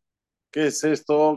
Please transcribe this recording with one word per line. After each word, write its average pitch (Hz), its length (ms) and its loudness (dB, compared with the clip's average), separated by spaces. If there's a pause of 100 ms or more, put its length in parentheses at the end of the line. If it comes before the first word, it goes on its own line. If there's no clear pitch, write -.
(520)
¿qué 151 160 -2
es - 160 -4
esto 151 520 0